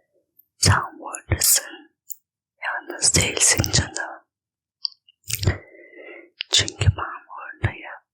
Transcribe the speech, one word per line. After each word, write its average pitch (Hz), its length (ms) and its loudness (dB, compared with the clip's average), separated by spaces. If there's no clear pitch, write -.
Sen - 400 2
buradasın. - 1000 -2
Yalnız - 500 -2
değilsin - 580 2
canım. - 520 -4
Çünkü - 320 2
ben - 440 2
buradayım. - 720 -6